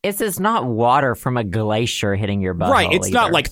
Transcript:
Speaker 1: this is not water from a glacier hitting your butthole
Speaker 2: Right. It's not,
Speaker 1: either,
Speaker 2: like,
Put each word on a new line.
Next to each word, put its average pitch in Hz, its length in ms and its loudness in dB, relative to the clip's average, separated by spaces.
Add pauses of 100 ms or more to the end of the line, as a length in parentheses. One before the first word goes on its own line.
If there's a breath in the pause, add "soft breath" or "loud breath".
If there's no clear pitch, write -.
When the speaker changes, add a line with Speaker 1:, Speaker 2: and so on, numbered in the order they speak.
Speaker 1:
this 202 180 -4
is 196 200 -2
not 208 240 0
water 123 500 2
from 123 220 -4
a 117 80 -2
glacier 107 680 -2
hitting 101 260 -2
your 92 140 -2
butthole - 160 0
Speaker 2:
Right. 226 220 4
It's - 180 0
not, 240 140 2
Speaker 1:
either, 170 80 0
Speaker 2:
like, 147 200 0